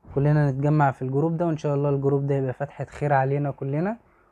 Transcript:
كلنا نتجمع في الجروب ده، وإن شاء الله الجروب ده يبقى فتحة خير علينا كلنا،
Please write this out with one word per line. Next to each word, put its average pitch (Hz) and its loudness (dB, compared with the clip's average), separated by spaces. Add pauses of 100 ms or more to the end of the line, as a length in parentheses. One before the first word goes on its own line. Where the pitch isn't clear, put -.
(160)
كلنا 147 2
نتجمع 143 2
في - -8
الجروب 143 0
ده، 175 -2
وإن 160 -2
شاء 147 -2
الله 143 0
الجروب 139 0
ده 143 0
يبقى 135 -2
فتحة 143 -8
خير 143 -2
علينا 139 0
كلنا، 147 -4 (340)